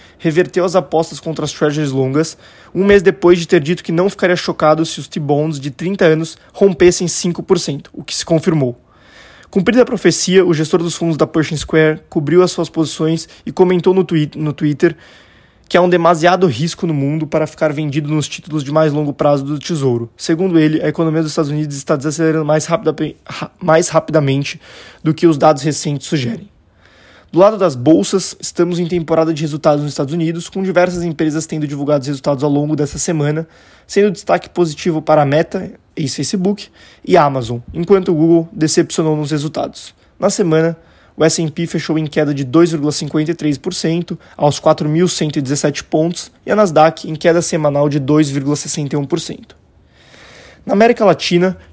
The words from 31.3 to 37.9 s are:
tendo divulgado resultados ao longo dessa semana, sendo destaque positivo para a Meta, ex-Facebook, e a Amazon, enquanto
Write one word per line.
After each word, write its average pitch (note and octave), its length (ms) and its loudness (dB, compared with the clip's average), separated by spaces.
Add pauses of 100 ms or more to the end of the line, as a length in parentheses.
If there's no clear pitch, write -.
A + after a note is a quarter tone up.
tendo D#3 200 -6
divulgado C#3+ 400 -2
resultados C#3+ 380 -4
ao D3+ 60 2
longo D3 260 -2
dessa C#3+ 220 -4
semana, D#3 500 -4 (400)
sendo G3+ 240 2
destaque - 380 -2
positivo D#3+ 520 -2
para D3+ 200 4
a D3 40 4
Meta, E3+ 460 -2 (240)
ex-Facebook, F3+ 720 -4 (380)
e F3+ 100 2
a E3 80 8
Amazon, B2 360 -2 (140)
enquanto F#3 360 0